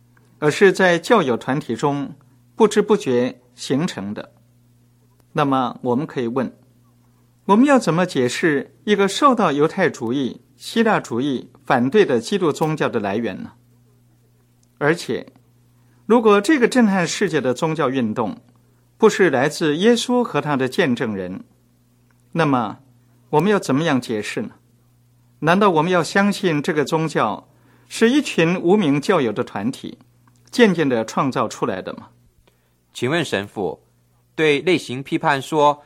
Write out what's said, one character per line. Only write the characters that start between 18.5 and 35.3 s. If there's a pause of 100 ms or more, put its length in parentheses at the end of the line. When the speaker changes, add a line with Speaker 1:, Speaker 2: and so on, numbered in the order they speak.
Speaker 1:
不
是
来
自
耶
稣
和
他
的
见
证
人， (880)
那
么 (520)
我
们
要
怎
么
样
解
释
呢？ (920)
难
道
我
们
要
相
信
这
个
宗
教 (400)
是
一
群
无
名
教
友
的
团
体 (500)
渐
渐
地
创
造
出
来
的
吗？ (840)
Speaker 2:
请
问
神
父， (560)
对
类
型
批
判